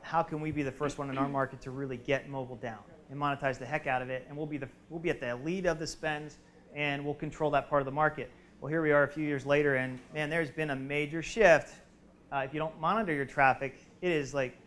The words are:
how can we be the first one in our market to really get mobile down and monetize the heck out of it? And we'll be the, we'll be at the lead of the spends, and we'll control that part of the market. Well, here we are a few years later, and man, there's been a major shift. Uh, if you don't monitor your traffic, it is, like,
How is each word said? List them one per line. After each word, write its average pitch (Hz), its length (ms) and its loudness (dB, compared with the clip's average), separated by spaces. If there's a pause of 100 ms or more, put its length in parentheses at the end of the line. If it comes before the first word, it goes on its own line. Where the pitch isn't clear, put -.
how 165 200 0
can 160 180 -6
we 156 120 -4
be 147 100 -2
the 135 80 -2
first 143 280 -4
one 139 120 -6
in 135 80 -4
our 135 100 0
market 135 340 -2
to 131 100 -10
really 131 240 -6
get 135 320 -2
mobile 131 260 -8
down 113 240 -10 (320)
and 135 80 -10
monetize 139 400 -2
the 127 80 -10
heck 147 220 -4
out 127 140 2
of 127 60 -8
it? 131 200 -6
And 143 80 -12
we'll 156 100 -6
be 151 100 -6
the, 135 120 -8 (200)
we'll 165 120 -10
be 165 100 0
at 143 80 -2
the 120 160 -4
lead 170 320 -4
of 160 140 0
the 160 80 -6
spends, 151 500 -6 (380)
and 143 280 -2
we'll 147 100 -4
control 151 360 -2
that 139 180 2
part 143 140 4
of 135 40 -6
the 131 40 -4
market. 151 400 0 (300)
Well, 135 80 -8
here 160 140 0
we 151 100 4
are 147 100 8
a 135 60 4
few 156 160 -4
years 143 200 -2
later, 143 300 4
and 127 240 -2 (160)
man, 151 160 -4
there's 156 220 -2
been 156 180 -4
a 135 60 -2
major 147 460 -4
shift. 175 520 6 (560)
Uh, 139 140 -2
if 135 100 -8
you 151 60 -4
don't 160 200 -6
monitor 185 320 2
your 143 120 0
traffic, 135 600 4 (180)
it 180 100 2
is, 139 200 0
like, 131 240 -2 (100)